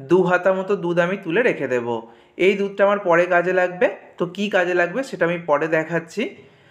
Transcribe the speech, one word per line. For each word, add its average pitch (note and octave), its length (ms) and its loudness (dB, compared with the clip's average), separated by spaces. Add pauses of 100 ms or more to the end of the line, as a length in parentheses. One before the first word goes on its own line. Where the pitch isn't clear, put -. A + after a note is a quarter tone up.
দু C#3 220 2
হাতা F3+ 300 2
মতো F#3+ 220 -2
দুধ F3 240 -4
আমি F3+ 180 0
তুলে F#3 320 -2
রেখে D3+ 180 -2
দেব। B2 200 -2 (500)
এই F#3+ 220 4
দুধটা G3 280 -2
আমার G3+ 120 2
পরে F3 260 4
কাজে F3 280 2
লাগবে, F3+ 340 0 (300)
তো - 60 -4 (120)
কি G3+ 100 -4 (100)
কাজে F3+ 180 2
লাগবে F3 300 0
সেটা F3+ 220 -4
আমি E3+ 120 0 (120)
পরে D3+ 180 2
দেখাচ্ছি। E3 540 -2 (480)